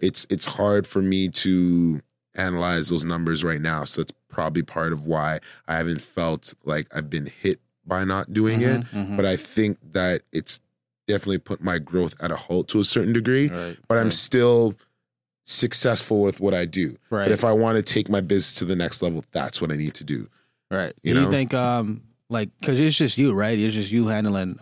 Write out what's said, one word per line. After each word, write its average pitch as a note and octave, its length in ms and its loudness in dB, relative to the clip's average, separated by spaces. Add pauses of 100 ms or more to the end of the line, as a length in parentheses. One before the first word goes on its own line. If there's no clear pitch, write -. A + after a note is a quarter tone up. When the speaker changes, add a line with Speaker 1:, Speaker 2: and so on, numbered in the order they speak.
Speaker 1:
It's, - 300 0
it's - 160 0
hard G2+ 400 2
for - 160 -2
me F#2+ 260 2
to F2 720 2 (340)
analyze F2 540 -2
those E2 160 -2
numbers E2 400 -2
right D#2+ 160 -2
now. D#2 240 -4
So - 180 -2
that's - 100 -10 (160)
probably D#2+ 340 -4
part E2 300 -4
of D2+ 140 -6
why D#2 340 -2 (280)
I D#2+ 80 -2
haven't E2 260 -2
felt D#2+ 520 -6 (100)
like D2+ 300 -4
I've D2+ 160 -8
been D2 160 -6
hit - 340 -4 (260)
by F#2 180 -4
not F#2+ 280 -4
doing A2 300 0
it. B2+ 200 2
Speaker 2:
Mm-hmm, A2+ 160 -10
mm-hmm. G2+ 180 -6
Speaker 1:
But G2+ 100 2
I F#2 100 2
think G#2 420 0 (140)
that F2+ 280 0 (120)
it's - 280 -2 (480)
definitely G2 300 0
put - 240 -8
my F2+ 160 -2
growth E2 420 -2
at E2+ 100 -4
a D#2 60 -4
halt F2 320 -4
to - 120 2
a G2+ 40 2
certain A2 300 2
degree. B2+ 340 2
Speaker 2:
Right, F2 280 -8 (120)
Speaker 1:
But A2+ 100 2
I'm A2+ 60 2
Speaker 2:
right. A2 80 2
Speaker 1:
still A#2+ 640 6 (720)
successful - 800 4
with G2 180 2
what G2 140 2
I F2+ 120 0
do. E2+ 300 -2 (140)
Speaker 2:
Right. G#2 160 -2
Speaker 1:
But G#2 60 4
if G#2 120 2
I A2+ 80 4
wanna A2+ 300 4
take G#2 280 0
my G2+ 100 2
business F#2+ 360 2
to - 80 0
the F#2 120 -2
next E2+ 260 -2
level, E2+ 300 -4
that's - 300 -4
what E2 100 -2
I D2+ 40 -4
need D2+ 180 -6
to - 100 -12
do. C2 240 -8 (420)
Speaker 2:
Right. F#2+ 220 -6 (120)
Speaker 1:
You F#2 100 0
Speaker 2:
Do C3 60 4
Speaker 1:
know? C#3 60 4
Speaker 2:
you - 40 0
think, C3+ 240 0
um, A#2+ 480 -2 (260)
like, A2 220 -4 (120)
'cause C3+ 180 0
it's D#3 160 2
just C#3 200 0
you, C3+ 160 4
right? G#2 240 0
It's G#2+ 180 2
just G#2 180 -4
you A#2 160 2
handling G2+ 540 -2